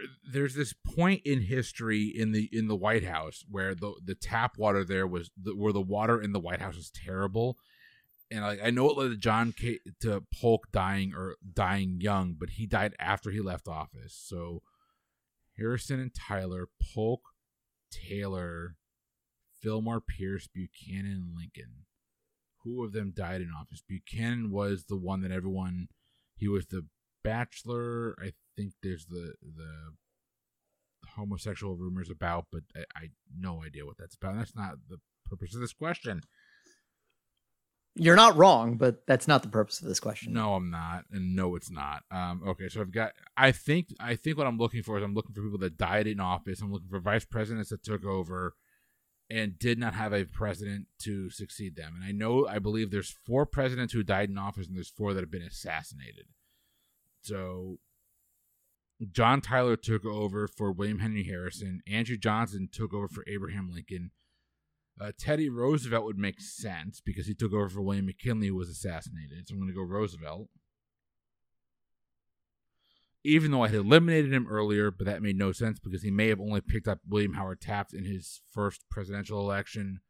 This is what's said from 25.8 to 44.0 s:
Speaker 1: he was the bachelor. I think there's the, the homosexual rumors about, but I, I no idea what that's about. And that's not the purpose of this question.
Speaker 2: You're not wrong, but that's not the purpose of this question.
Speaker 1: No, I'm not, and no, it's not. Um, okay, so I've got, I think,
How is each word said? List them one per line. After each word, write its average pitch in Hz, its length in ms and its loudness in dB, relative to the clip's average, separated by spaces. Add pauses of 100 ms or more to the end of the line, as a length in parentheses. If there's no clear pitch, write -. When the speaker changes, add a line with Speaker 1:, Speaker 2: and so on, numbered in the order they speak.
Speaker 1:
he 104 120 -2
was 101 180 0
the 90 220 -8 (360)
bachelor. 120 960 -4
I 92 120 -10 (260)
think 101 240 -6
there's 85 240 -6
the, 85 360 -12
the 78 520 -16 (1200)
homosexual 101 600 -8
rumors 90 340 -6
about, 85 420 -4
but 85 120 -8 (120)
I, 80 40 -14 (160)
I 80 140 -14 (280)
no 87 260 -6
idea 71 220 -14
what - 140 -16
that's 82 160 -18
about. 95 160 -6
And 107 100 -2
that's - 140 -8
not 95 200 -8 (140)
the 90 80 -16 (320)
purpose 90 240 -10
of 120 80 -6
this 120 120 -6
question. 156 480 -6 (1800)
Speaker 2:
You're 170 200 10
not 220 180 12
wrong, 135 400 10
but 120 320 2
that's 131 200 6
not 143 140 8
the - 80 -8
purpose 107 320 0
of 131 60 -8
this - 140 -2
question. 113 320 -6
Speaker 1:
No, 107 220 2
I'm 90 140 0
not, 85 420 -6
and 92 220 -2
no, 92 220 0
it's 85 160 -10
not. 76 400 -8
Um, 90 340 -4
okay, 95 220 -4
so 107 140 -6
I've 92 100 -6
got, 113 220 -2 (240)
I 131 160 8
think, 156 340 0 (140)